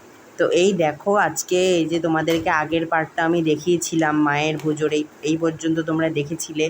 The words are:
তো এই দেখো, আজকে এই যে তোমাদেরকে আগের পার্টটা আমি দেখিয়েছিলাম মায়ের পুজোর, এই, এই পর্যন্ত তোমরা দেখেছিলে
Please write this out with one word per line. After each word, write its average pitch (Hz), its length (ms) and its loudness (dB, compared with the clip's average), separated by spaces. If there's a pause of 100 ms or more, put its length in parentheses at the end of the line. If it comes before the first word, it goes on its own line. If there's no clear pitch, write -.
(360)
তো 170 160 0
এই 175 200 4
দেখো, 156 440 0
আজকে 180 420 0 (140)
এই 170 160 2
যে 170 120 -2
তোমাদেরকে 160 500 0
আগের 160 360 0
পার্টটা 160 380 -2
আমি 170 180 2
দেখিয়েছিলাম 160 800 0
মায়ের 151 360 0
পুজোর, 151 340 -2
এই, 151 120 0 (180)
এই 156 140 0
পর্যন্ত 160 460 -2
তোমরা 160 280 0
দেখেছিলে 151 600 -4